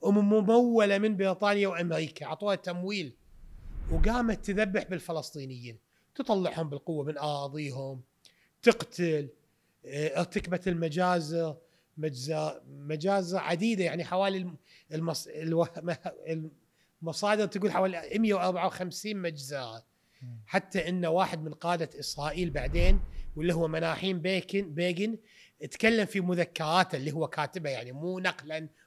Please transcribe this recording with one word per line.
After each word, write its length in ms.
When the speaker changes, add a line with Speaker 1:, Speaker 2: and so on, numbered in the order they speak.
Speaker 1:
وممولة 1000
من 180
بريطانيا 520
وأمريكا، 580
عطوها 280
تمويل 640
وقامت 560
تذبح 360
بالفلسطينيين، 960
تطلعهم 560
بالقوة 340
من 140
أراضيهم، 840
تقتل، 680
آه، 340
ارتكبت 480
المجازر، 880
مجزا-، 680
مجازر 720
عديدة، 460
يعني 200
حوالي 340
الم-، 180
المص-، 360
الو-، 400
مه-، 600
المصادر 440
تقول 260
حوالي 460
مية 160
وأربعة 320
وخمسين 500
مجزرة. 680
Speaker 2:
مم. 240
Speaker 1:
حتى 420
إن 180
واحد 380
من 100
قادة 360
إسرائيل 500
بعدين، 500
واللي 180
هو 140
مناحيم 540
بيكن-، 520
بيجن، 440
تكلم 360
في 140
مذكراته 760
اللي 160
هو 160
كاتبها، 440
يعني 200
مو 260
نقلًا، 500